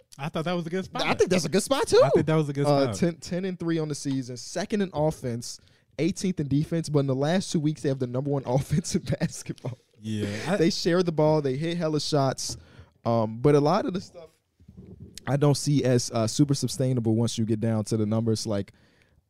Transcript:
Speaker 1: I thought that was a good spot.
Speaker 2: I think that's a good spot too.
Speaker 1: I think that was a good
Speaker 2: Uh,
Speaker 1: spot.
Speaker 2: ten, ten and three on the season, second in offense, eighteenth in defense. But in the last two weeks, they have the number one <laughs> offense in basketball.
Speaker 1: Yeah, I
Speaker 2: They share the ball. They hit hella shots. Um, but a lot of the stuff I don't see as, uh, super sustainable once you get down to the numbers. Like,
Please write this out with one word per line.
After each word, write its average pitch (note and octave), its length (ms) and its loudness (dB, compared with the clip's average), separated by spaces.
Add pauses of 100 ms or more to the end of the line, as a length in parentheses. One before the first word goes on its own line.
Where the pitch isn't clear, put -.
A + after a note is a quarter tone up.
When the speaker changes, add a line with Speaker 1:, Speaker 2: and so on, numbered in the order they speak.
(180)
Speaker 1:
I C#3 100 -6
thought E3 160 -4
that F3+ 120 -2
was E3+ 100 -4
a E3 40 -8
good F#3 140 -4
spot. - 220 -8
Speaker 2:
I F3 80 0
think F4 160 2
that's F3+ 140 4
a D#3 40 -4
good F#3 140 2
spot C#4+ 240 0
too. G#4+ 160 6
Speaker 1:
I E5 80 6
think C4 160 4
that D#3 80 4
was D#3 140 4
a D3 40 -6
good C#3 140 0
Speaker 2:
Uh, C#3 260 4
Speaker 1:
spot. F#2+ 40 -4
Speaker 2:
ten, E3+ 220 0
ten F3+ 260 -6
and F#3 160 -4
three E3 180 0
on D#3 80 -2
the D3 80 -4
season, C3 420 -4
second G3+ 460 -4
in F#3 100 2
offense, C#3 680 -2 (360)
eighteenth F3+ 440 0
in C#3+ 80 -2
defense. D#3 400 0
But D3 100 2
in C#3 80 4
the C3 80 2
last D#3 380 0
two F3+ 80 2
weeks, D3+ 220 -2
they D3+ 60 0
have C3 120 -2
the B2 80 -2
number C3 200 -4
one C#3 140 0
<laughs> - 40 -10
offense C3+ 500 0
in - 60 -2
basketball. - 760 -6 (240)
Speaker 1:
Yeah, G#2+ 240 -4 (220)
I G3 80 0
Speaker 2:
They E3 140 2
share F3+ 340 0
the E3+ 80 -2
ball. D3+ 300 2
They C3 140 -2
hit E3+ 200 -4
hella D#3 240 -2
shots. - 560 0 (480)
Um, A2+ 360 0
but D3 140 6
a C#3+ 60 6
lot F3 260 0
of G3 80 -6
the G3+ 60 -6
stuff E3 300 -20 (1000)
I B2+ 80 0
don't C#3+ 200 4
see D3 280 0
as, B2+ 280 2
uh, A2+ 140 0
super C#3+ 280 2
sustainable B2+ 600 0
once A2+ 240 0
you A2+ 60 0
get A2 160 0
down A2 240 0
to A2+ 120 -2
the A2 80 0
numbers. A2 440 0
Like, G2+ 240 -4 (580)